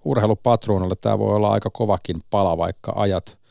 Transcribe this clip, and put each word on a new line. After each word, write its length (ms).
urheilupatruunalle 960
tää 180
voi 160
olla 160
aika 180
kovakin 600
pala, 280
vaikka 380
ajat, 420